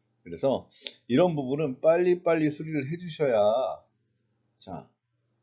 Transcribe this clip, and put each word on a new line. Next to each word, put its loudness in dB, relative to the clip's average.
그래서 -4
이런 4
부분은 -4
빨리빨리 2
수리를 -6
해주셔야, 0
자, -16